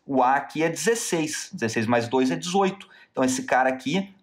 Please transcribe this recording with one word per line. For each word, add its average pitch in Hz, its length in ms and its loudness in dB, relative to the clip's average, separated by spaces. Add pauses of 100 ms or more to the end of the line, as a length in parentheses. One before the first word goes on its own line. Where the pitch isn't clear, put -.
O 135 160 0
A 131 140 4
aqui 147 260 -4
é 165 60 2
dezesseis. 165 840 -2
Dezesseis 113 340 -2
mais 117 220 2
dois 131 200 2
é 127 60 0
dezoito. 190 500 -2 (240)
Então, 135 140 -2
esse 131 200 0
cara 127 260 2
aqui 147 540 -2